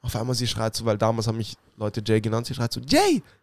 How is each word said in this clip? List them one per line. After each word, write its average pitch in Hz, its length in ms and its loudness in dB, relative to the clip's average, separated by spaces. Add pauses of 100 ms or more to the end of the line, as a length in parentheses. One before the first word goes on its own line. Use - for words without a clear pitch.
auf 123 160 -6
einmal 123 180 -2
sie 123 120 -2
schreit 110 300 -2
so, 117 80 -6
weil 110 140 2
damals 113 280 2
haben 113 120 -2
mich 110 180 -6 (200)
Leute 107 280 -4
Jay 110 160 4
genannt, 113 260 -2
sie - 80 -8
schreit 120 180 -2
so, - 80 -6
Jay! 269 420 4 (200)